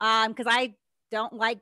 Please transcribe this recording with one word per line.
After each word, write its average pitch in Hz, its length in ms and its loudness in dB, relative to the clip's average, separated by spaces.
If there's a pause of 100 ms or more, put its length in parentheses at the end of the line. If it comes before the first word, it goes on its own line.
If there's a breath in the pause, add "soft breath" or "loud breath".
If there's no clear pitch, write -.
um, 220 320 2
'cause 226 160 -6
I 233 280 0 (340)
don't 220 220 -6
like 226 300 -2